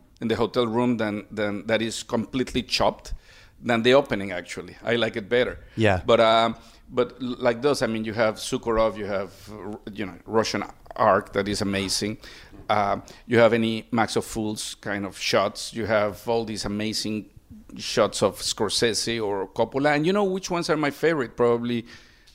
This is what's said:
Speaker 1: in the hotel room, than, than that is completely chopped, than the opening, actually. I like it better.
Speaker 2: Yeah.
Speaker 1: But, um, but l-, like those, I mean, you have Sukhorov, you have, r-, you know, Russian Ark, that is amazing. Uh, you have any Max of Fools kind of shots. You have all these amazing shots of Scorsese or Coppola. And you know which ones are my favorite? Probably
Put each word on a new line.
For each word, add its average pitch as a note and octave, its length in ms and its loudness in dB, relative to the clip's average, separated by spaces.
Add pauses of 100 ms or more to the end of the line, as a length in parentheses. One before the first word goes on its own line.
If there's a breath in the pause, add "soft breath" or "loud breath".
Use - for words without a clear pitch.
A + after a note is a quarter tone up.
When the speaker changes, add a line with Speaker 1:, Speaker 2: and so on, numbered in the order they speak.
(200)
Speaker 1:
in A#2+ 80 -4
the A2 80 0
hotel A#2 320 0
room, A#2+ 300 0
than, G#2 340 -4
than G#2 340 -4
that A2 160 0
is A2+ 220 -6
completely B2 580 -4
chopped, - 500 -2 (480 soft breath)
than A#2 220 0
the B2 120 6
opening, A2+ 360 2
actually. F2 540 -10
I A2+ 100 0
like A2+ 220 0
it G#2 120 -6
better. A#2+ 300 2 (180)
Speaker 2:
Yeah. G2+ 300 4
Speaker 1:
But, A#2 140 6
um, A2+ 340 6 (340 soft breath)
but B2 320 -2
l-, B2 200 -6
like A#2+ 200 2
those, C3+ 220 2
I A#2+ 60 0
mean, A2 160 -4
you A2 80 -6
have A2 240 2
Sukhorov, A2+ 600 -2
you G#2 100 -8
have, G2 260 -6 (180)
r-, G#2 300 -12 (120)
you G2+ 140 -8
know, F2 80 -14 (100)
Russian A2 380 0 (320)
Ark, G#2+ 380 4
that G2+ 160 0
is G2+ 120 -2
amazing. G2 580 -2 (520 loud breath)
Uh, G2+ 300 2 (260 loud breath)
you A#2 120 4
have A2+ 140 8
any A2+ 380 0
Max A2+ 240 0
of G#2+ 100 0
Fools G#2+ 560 -6
kind G2+ 240 -4
of F#2+ 140 -10
shots. - 560 0
You A2 120 -4
have G#2 420 0
all A#2 160 0
these G#2 200 -8
amazing G#2+ 640 -4 (500)
shots - 460 0
of G2 160 0
Scorsese A2+ 840 -2
or G2+ 280 -4
Coppola. C3+ 480 0
And D3+ 100 0
you F#3 60 2
know G#3 120 2
which F#3+ 260 -4
ones E3+ 200 -2
are D#3 60 2
my D3 140 0
favorite? C#3+ 460 0
Probably A#2+ 480 2 (500 loud breath)